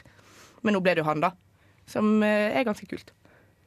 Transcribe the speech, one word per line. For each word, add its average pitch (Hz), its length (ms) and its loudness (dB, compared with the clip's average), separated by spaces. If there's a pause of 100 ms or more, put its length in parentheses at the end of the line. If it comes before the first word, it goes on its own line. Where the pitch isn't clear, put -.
(640)
Men 214 120 0
nå 190 80 0
ble 180 120 2
det 165 100 0
jo 156 40 -4
han 151 120 0
da, 180 120 0 (540)
som, 214 360 2
eh, 208 340 0
er 262 80 0
ganske 208 240 -6
kult. - 240 -14 (540)